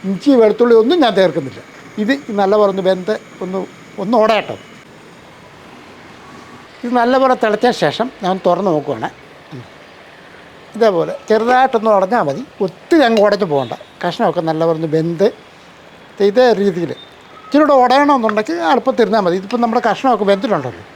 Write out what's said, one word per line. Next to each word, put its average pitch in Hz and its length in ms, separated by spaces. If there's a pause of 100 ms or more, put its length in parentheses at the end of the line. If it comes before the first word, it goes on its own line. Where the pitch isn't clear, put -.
ഇഞ്ചി 196 240 (100)
വെളുത്തുള്ളി 226 400
ഒന്നും 269 220
ഞാൻ 226 160
ചേർക്കുന്നില്ല. 156 420 (420)
ഇത് 214 100 (280)
നല്ലപോലെ 202 320
ഒന്ന് 190 160
വെന്ത് 185 240 (300)
ഒന്ന്, 185 160 (440)
ഒന്ന് 214 180
ഓടയട്ടോ. 214 340 (2250)
ഇത് 240 160
നല്ലപോലെ 254 440
തിളച്ച 214 240 (160)
ശേഷം 165 240 (160)
ഞാൻ 185 120 (100)
തുറന്ന് 180 300
നോക്കുവാണ്. 143 340 (440)
ഉം. 127 100 (1120)
ഇതേപോലെ 190 380 (160)
ചെറുതായിട്ടൊന്ന് 233 680
ഉടഞ്ഞാൽ 190 320
മതി, 160 140 (240)
ഒത്തിരി - 400
അങ്ങ് 226 180
ഉടഞ്ഞ് 202 280
പോകണ്ട. 131 200 (300)
കഷ്ണമൊക്കെ 175 480
നല്ലപോലെ 160 300
ഒന്ന് 160 160
വെന്ത് 170 300 (1040)
ഇതേ 247 160 (140)
രീതിയിൽ 170 320 (520)
ഇച്ചിരി 294 180
കൂടെ 285 200
ഉടയണമെന്നുണ്ടെങ്കിൽ 254 760 (140)
അടുപ്പത്തിരുന്നാൽ 226 540
മതി. 175 160
ഇതിപ്പോൾ 202 220
നമ്മുടെ 233 240
കഷ്ണമൊക്കെ 214 420
വെന്തിട്ടുണ്ടല്ലോ. 180 540 (120)